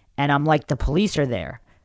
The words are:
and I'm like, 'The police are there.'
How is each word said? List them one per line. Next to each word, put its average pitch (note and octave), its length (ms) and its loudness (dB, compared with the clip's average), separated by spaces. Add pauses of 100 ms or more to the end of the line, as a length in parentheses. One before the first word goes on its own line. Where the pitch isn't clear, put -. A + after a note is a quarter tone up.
(180)
and C#3+ 140 0
I'm C#3+ 140 0
like, D3+ 220 2
'The C3+ 100 -2
police F3 400 0
are C#3+ 80 2
there.' G2+ 360 -6 (240)